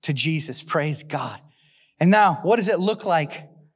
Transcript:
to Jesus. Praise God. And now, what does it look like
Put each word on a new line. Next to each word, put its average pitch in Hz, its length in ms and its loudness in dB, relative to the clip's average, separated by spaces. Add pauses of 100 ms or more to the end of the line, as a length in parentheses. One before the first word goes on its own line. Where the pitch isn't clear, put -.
to - 100 -6
Jesus. 147 500 -4
Praise 151 420 -4
God. 135 360 -8 (600)
And 170 100 4
now, 196 320 4
what 196 140 2
does 214 120 0
it 202 120 2
look 208 260 -2
like 160 420 -2 (280)